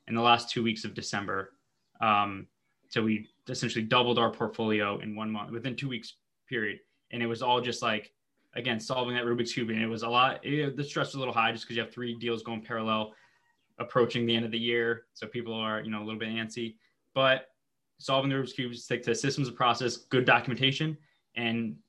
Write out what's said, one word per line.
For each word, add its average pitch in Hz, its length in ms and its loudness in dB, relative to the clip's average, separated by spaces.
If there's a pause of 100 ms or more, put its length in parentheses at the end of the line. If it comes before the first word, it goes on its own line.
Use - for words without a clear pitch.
in 113 60 -4
the 117 60 2
last 117 300 6
two 120 120 0
weeks 113 220 0
of 104 80 -8
December. 101 640 -6 (480)
Um, 101 460 2 (400)
so 117 140 0
we 107 280 0 (180)
essentially 120 360 -2
doubled 123 340 4
our 113 120 4
portfolio 107 680 0
in 107 160 -8
one 110 160 -6
month, 107 220 -6
within 117 220 -6
two 135 140 -6
weeks 117 280 -10 (320)
period. 107 320 -4 (300)
And 120 120 -4
it 117 40 0
was 117 140 -2
all 123 220 2
just, 120 180 -4
like, 110 320 -2 (420)
again, 120 240 -2
solving 123 360 -2
that 123 100 0
Rubik's 120 300 0
Cube. 113 160 -2
And 110 100 0
it 113 60 2
was 113 160 -4
a 117 60 -2
lot, 123 360 4
it, 139 320 -2
the 143 80 -2
stress 147 240 -2
was - 60 -12
a 143 40 -6
little 127 140 -2
high 113 200 4
just 113 140 -8
'cause 117 100 -6
you 117 60 0
have 107 100 -6
three 120 260 -6
deals 113 240 -2
going 113 180 -6
parallel 110 540 -2 (640)
approaching 120 480 2
the 117 100 4
end 117 80 2
of 110 60 -4
the 117 80 -2
year. 117 560 0
So 110 120 -12
people 113 280 -6
are, 107 260 -2
you 110 100 -8
know, 107 120 -6
a - 20 -8
little 110 160 -6
bit 113 80 -4
antsy, 113 480 -6 (380)
but 131 340 4 (480)
solving 135 320 0
the 135 80 0
Rubik's 131 160 -2
Cube, 120 220 -6
stick 117 300 -6
to 117 100 2
systems 139 340 0
and 113 80 -10
process, 120 400 2
good 127 300 2
documentation. 135 720 2 (380)
And 117 400 -2 (120)